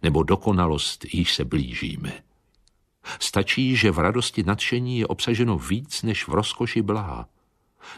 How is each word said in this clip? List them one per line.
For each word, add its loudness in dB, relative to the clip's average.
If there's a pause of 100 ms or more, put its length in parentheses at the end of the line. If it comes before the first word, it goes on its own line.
nebo 4
dokonalost, 0
jíž 2
se -2
blížíme. -4 (1080)
Stačí, 2
že 6
v 2
radosti 2
nadšení 0
je 0
obsaženo 2
víc -4
než -2
v -6
rozkoši 0
blaha, -4 (680)